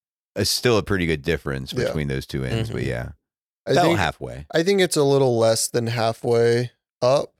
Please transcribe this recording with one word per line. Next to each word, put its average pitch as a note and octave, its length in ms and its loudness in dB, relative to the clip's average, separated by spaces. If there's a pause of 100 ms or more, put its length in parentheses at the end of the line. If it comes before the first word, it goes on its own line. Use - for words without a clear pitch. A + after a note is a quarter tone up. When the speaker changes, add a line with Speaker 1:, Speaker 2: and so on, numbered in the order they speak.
(360)
Speaker 1:
is - 140 -2
still - 280 2
a F#2+ 60 2
pretty F#2 220 0
good D#2+ 160 0
difference C#2+ 500 -4
Speaker 2:
Yeah. A#2+ 140 -2
Speaker 1:
between C#2+ 240 -4
those C2+ 180 -6
two C2+ 160 -6
ends. A1+ 260 -4
But B1 120 -6
Speaker 3:
Mm-hmm. C2 80 -4
Speaker 1:
yeah, B1 200 -6 (560)
Speaker 2:
I - 100 0
Speaker 1:
felt E3+ 120 4
Speaker 2:
think, E3+ 120 2
Speaker 1:
halfway. G2 540 -4
Speaker 2:
I D#3+ 80 2
think F#3+ 200 2
it's F3+ 160 0
a D3+ 80 4
little C3+ 320 4
less A2+ 320 2
than A#2 180 -2
halfway A#2 840 0 (300)
up. C3+ 380 0